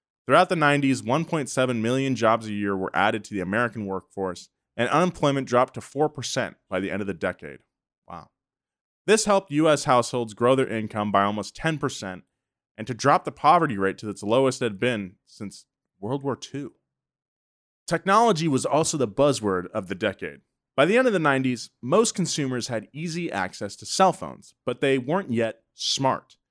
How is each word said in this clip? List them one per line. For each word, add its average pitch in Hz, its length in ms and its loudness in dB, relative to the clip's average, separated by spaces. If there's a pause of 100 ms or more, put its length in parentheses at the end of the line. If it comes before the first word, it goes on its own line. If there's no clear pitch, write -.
(260)
throughout 165 240 4
the 180 80 0
nineties, 143 440 2
one 131 220 0
point 156 260 -4
seven 127 320 0
million 131 360 0
jobs 110 300 2
a 107 60 -6
year 101 220 -2
were 92 180 -4
added 104 320 2
to - 80 -14
the 98 60 -2
American 107 460 -2
workforce, 95 640 -8 (260)
and 117 140 -2
unemployment 143 580 0
dropped 123 280 0
to 113 60 -12
four 147 280 -2
percent 123 480 -6 (120)
by 95 120 -2
the 95 100 -4
end 95 100 -4
of 98 60 -6
the 98 60 -6
decade. 85 460 -8 (480)
Wow. 87 240 -18 (720)
This 214 180 2
helped 196 280 2
U 156 180 4
S 147 160 2
households 120 480 0
grow 120 220 4
their 131 120 0
income 107 460 -4
by 98 100 6
almost 104 320 -2
ten 160 220 -4
percent 107 460 -8 (540)
and 110 100 -10
to 123 60 -6
drop 143 300 2
the 143 80 -6
poverty 156 460 4
rate 95 220 0
to 107 100 -8
its 101 140 -10
lowest 127 380 2
it 127 40 -2
had 101 140 -4
been 104 360 -2 (100)
since - 400 -16 (340)
World 131 240 -6
War 135 120 -2
Two. - 380 -12 (1120)
Technology 185 600 2
was 131 160 0
also 151 320 0
the 127 100 0
buzzword 101 640 0
of 101 160 -6
the 95 80 -6
decade. 90 460 -6 (340)
By 139 100 4
the 208 120 2
end 262 80 4
of 233 80 2
the 185 60 2
nineties, 131 500 0 (140)
most 190 320 2
consumers 135 520 -2
had 113 240 -6
easy 165 400 -8
access 98 440 -6
to 101 100 -18
cell - 260 2
phones, - 440 -12 (100)
but 123 160 -4
they 139 160 2
weren't 143 340 -4
yet 113 300 -2 (140)
smart. - 600 -4 (140)